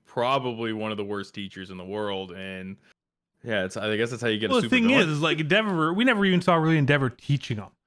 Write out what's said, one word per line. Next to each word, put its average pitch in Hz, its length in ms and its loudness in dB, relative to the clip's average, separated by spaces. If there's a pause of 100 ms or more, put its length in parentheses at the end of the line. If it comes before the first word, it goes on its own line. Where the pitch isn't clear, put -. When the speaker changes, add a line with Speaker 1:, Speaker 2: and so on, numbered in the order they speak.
Speaker 1:
probably 123 680 -2
one 107 180 -4
of 104 60 -6
the 104 80 -6
worst 101 300 -8
teachers 95 360 -12
in 92 80 -14
the 90 60 -12
world, 95 480 -6
and 95 440 -12 (640)
yeah, 107 220 -2
it's, 92 120 -6
I 107 200 -2
guess 117 140 0
that's 117 100 -8
how 120 80 0
you 110 100 0
get 107 120 0
a - 20 2
Speaker 2:
Well, 247 80 4
the 143 60 0
Speaker 1:
super 254 100 2
Speaker 2:
thing 233 120 4
Speaker 1:
villain. 247 200 4
Speaker 2:
is, 151 80 0
is, 147 60 -2
like, 156 180 0
Endeavor, 170 540 0
we 220 100 0
never 220 200 2
even 180 180 4
saw 175 140 4
really 160 200 4
Endeavor 139 320 4
teaching - 480 -2
him. 98 140 -10 (160)